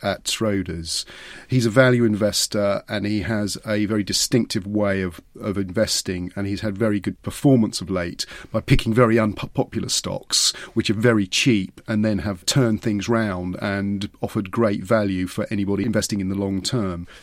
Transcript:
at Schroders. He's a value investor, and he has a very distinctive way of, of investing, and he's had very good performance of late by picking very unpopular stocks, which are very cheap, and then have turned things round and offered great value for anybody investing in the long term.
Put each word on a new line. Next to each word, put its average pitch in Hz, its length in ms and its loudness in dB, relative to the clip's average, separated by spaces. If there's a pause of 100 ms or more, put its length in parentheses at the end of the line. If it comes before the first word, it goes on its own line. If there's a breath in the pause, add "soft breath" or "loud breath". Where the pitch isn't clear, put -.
at 98 220 -4
Schroders. 90 840 -4 (420 loud breath)
He's 127 160 2
a 113 60 2
value 127 340 6
investor, 104 800 0
and 104 200 -4
he 104 160 0
has 104 420 -2
a 107 220 0
very 104 180 0
distinctive - 600 0
way 101 340 0
of, 92 220 -6 (180)
of 98 160 -4
investing, 92 800 -2
and 98 100 -4
he's 98 140 -4
had 104 160 -4
very 104 240 0
good - 220 -4
performance 131 580 2
of 90 80 -8
late 87 380 -4 (260 loud breath)
by 110 80 0
picking 120 320 4
very 117 260 6
unpopular - 680 -2
stocks, - 640 -2 (220 loud breath)
which 113 160 0
are 110 40 2
very 110 320 4
cheap, 101 600 2
and 110 160 2
then 107 140 2
have 95 260 -4
turned 117 380 2
things 104 260 0
round 95 540 0
and 101 480 -2 (100)
offered 107 300 -4
great 104 340 0
value 95 420 0
for 104 240 -4
anybody 101 360 0
investing 104 340 0
in 92 80 -2
the 98 60 -2
long 98 260 -2
term. 90 460 -4 (160 loud breath)